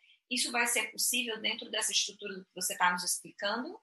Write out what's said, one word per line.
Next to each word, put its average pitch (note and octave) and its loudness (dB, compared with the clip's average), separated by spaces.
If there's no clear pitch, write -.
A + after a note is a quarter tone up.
Isso B3 0
vai A#3+ 2
ser A#3 0
possível A#3+ 0
dentro A3 -4
dessa G#3+ 0
estrutura G3 -2
que - -20
você - -2
tá F3 6
nos D3 0
explicando? B3 -2